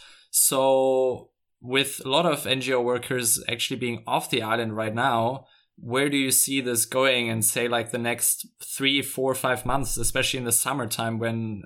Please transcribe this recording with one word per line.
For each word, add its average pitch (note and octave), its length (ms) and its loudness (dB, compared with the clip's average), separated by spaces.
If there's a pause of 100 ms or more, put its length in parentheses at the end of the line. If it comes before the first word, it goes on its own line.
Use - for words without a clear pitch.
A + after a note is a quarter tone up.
(300)
So C3 1000 4 (300)
with C3+ 440 -2
a C3 40 -6
lot D#3 180 4
of D3 180 0
N C3 160 0
G B2+ 120 -2
O B2+ 80 2
workers B2 680 0
actually B2 300 -4
being A#2+ 260 -4
off D3 260 -2
the A#2+ 120 0
island A2 340 -2
right A2 180 -2
now, B2 520 0 (320)
where C3 300 0
do C#3+ 80 0
you C3+ 140 2
see C#3 300 2
this A#2+ 240 0
going B2+ 420 2
in, A2+ 160 -2
say, A#2+ 240 0
like, A#2 240 -2
the B2 80 -4
next - 480 -2 (300)
three, C#3 260 2
four, C3 320 -2
five B2+ 320 -2
months, B2+ 300 0
especially B2 420 0
in B2 60 -6
the A#2 80 -2
summertime, A2+ 680 -2
when, A2+ 480 -2